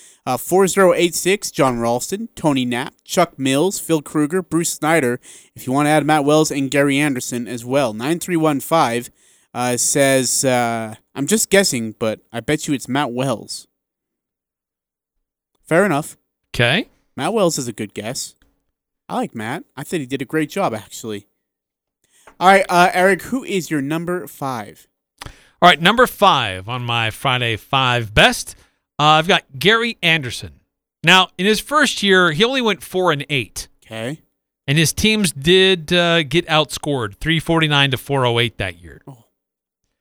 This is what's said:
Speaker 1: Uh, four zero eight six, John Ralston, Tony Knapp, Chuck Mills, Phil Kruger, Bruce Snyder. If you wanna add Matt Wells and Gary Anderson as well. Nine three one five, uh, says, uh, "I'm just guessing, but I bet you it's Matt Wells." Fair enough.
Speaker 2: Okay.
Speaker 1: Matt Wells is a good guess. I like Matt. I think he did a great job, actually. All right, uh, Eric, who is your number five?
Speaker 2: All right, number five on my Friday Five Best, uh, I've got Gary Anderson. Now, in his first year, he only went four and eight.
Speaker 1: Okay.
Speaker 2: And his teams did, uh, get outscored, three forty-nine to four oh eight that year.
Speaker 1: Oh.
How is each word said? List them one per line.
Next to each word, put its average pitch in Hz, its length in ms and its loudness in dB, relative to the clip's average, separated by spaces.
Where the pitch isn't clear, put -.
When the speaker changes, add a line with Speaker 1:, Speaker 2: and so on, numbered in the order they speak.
Speaker 1:
Uh, 123 120 -2
four 185 320 2
zero 185 260 4
eight 170 220 0
six, 196 340 -2
John 127 300 0
Ralston, 120 560 -4
Tony 135 280 0
Knapp, 123 380 -6
Chuck - 340 -2
Mills, 139 440 0
Phil 160 200 -2
Kruger, 151 420 -2
Bruce 170 280 -2
Snyder. 147 480 0
If - 100 -12
you 127 60 -4
wanna 147 160 2
add 151 180 4
Matt 151 180 2
Wells 151 280 4
and 139 180 -4
Gary 143 280 2
Anderson 123 500 -4
as 120 160 -10
well. 127 280 0
Nine 139 280 -4
three 180 160 -4
one 151 240 0
five, 123 500 0
uh, 123 240 -2
says, 135 680 2
uh, 117 500 0
"I'm 139 100 -4
just 214 240 0
guessing, 127 480 0
but 110 220 -4
I 117 60 -8
bet 147 300 -4
you 147 60 0
it's 120 140 -8
Matt 135 220 -2
Wells." 120 540 -6
Fair 175 200 2
enough. 156 320 -2
Speaker 2:
Okay. 127 340 2
Speaker 1:
Matt 160 200 -2
Wells 175 240 2
is 123 100 -6
a 113 60 -8
good 104 180 -10
guess. 107 420 -10
I - 100 -8
like - 180 -6
Matt. 117 300 -8
I 143 80 -12
think 175 160 -6
he 131 60 -8
did 123 160 -4
a - 20 -4
great 156 240 -2
job, 165 260 -2
actually. 104 520 -10
All 175 80 6
right, 196 220 6
uh, 180 240 6
Eric, 185 300 2
who 254 200 -6
is 196 260 -4
your 147 120 -2
number 165 440 -6
five? 123 600 -10
Speaker 2:
All - 40 -16
right, 165 180 6
number 220 280 4
five 113 640 0
on 123 140 -8
my 117 260 -2
Friday 123 460 -2
Five 123 580 -2
Best, 226 420 2
uh, 156 220 4
I've 165 80 -2
got 175 160 2
Gary 226 440 0
Anderson. 135 580 -4
Now, 180 320 4
in 180 80 -4
his 214 160 2
first 285 420 0
year, 185 300 4
he 156 120 0
only 262 180 0
went 208 200 -2
four 185 300 0
and 143 160 -4
eight. - 400 -6
Speaker 1:
Okay. 117 380 -10
Speaker 2:
And 143 120 0
his 156 160 2
teams 214 380 0
did, 180 600 2
uh, 170 300 2
get 156 240 -2
outscored, 147 720 -2
three 160 240 -2
forty-nine 151 500 2
to 131 80 -2
four 135 260 -2
oh 117 140 2
eight 117 180 -2
that 90 220 -8
year. 85 280 -20
Speaker 1:
Oh. - 200 -20